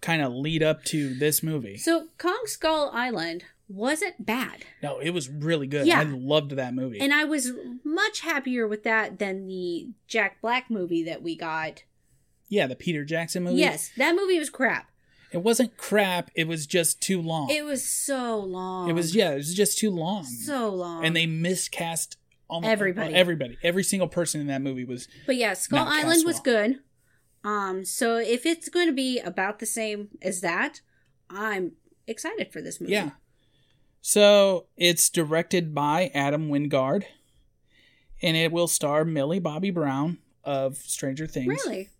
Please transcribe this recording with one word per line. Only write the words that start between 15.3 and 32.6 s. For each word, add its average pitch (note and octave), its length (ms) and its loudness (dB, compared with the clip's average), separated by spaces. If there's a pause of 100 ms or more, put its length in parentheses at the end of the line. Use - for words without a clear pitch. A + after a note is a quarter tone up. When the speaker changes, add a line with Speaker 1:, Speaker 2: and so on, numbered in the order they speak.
Speaker 1:
It F3 100 -4
wasn't A#3 320 2
crap. F#3 580 2
It D#3+ 140 0
was D#3+ 180 -4
just E3+ 360 2
too F#3+ 200 0
long. D#3+ 280 -2
Speaker 2:
It D4+ 160 0
was C#4 180 -4
so B3 560 -2
long. F#3 500 -4
Speaker 1:
It E3+ 40 2
was, E3 200 0
yeah, F#3+ 180 4
it C#3 40 -2
was D3 180 -4
just G3 240 2
too G#3+ 140 2
long. F3 320 -2
Speaker 2:
So A3+ 500 -4
long. F3 300 -6
Speaker 1:
And D#3+ 100 4
they E3 120 2
miscast E3 880 -4 (320)
almost E3+ 240 0
Speaker 2:
Everybody. F#3+ 420 0
Speaker 1:
everybody. E3 500 4
Every F3 200 2
single F#3 240 0
person D#3+ 320 -2
in D3 80 -2
that C3+ 140 -2
movie C3 240 -4
was B2 240 -8 (160)
Speaker 2:
But C4 100 2
yeah, A3+ 160 0
Skull C#4+ 320 0
Speaker 1:
not D4+ 80 -2
cast D4+ 140 2
Speaker 2:
Island E4 200 6
was E4+ 100 2
Speaker 1:
well. - 80 -8
Speaker 2:
good. A#3+ 360 4 (640)
Um, G3 400 -4
so A#3 320 0
if A#3 300 0
it's E4 240 0
going F4 180 2
to D#4+ 60 2
be B3+ 260 0
about F#3+ 400 -4
the A3+ 60 -8
same G#3 420 -4 (140)
as F#3 180 -4
that, G3 400 -2 (500)
I'm G3 440 -4 (340)
excited D#4+ 460 -8
for - 80 -10